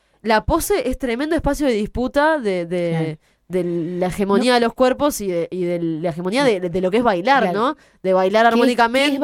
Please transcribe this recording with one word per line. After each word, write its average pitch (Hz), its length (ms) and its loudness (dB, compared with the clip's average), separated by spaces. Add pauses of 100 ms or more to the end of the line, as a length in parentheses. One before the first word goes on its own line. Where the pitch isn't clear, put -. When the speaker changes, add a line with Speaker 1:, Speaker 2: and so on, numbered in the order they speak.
(220)
Speaker 1:
la 214 240 0
pose 330 420 0
es 254 100 -4
tremendo 269 380 -2
espacio 285 300 -2
de 247 80 2
disputa 262 640 0
de, 190 260 -2
de, 175 260 -2
Speaker 2:
Claro. 160 280 -4 (300)
Speaker 1:
de 175 500 -4
la 180 80 -2
hegemonía 202 460 2
Speaker 2:
No. - 20 6
Speaker 1:
de 240 60 4
los 233 120 0
cuerpos 262 480 0
y 202 60 -8
de, 170 240 -2
y 180 140 -4
de 175 180 -2
la 165 260 -2
hegemonía 185 360 -2
de, 220 140 2
de 180 220 -4
lo 185 100 0
que 196 80 0
es 254 40 2
bailar, 240 400 2
Speaker 2:
Claro. 190 160 0
Speaker 1:
¿no? 269 180 -2 (260)
De 185 120 2
bailar 190 300 4
Speaker 2:
¿Qué 233 40 6
es, 226 60 2
qué 240 180 4
es 226 80 -2
Speaker 1:
armónicamente 269 440 2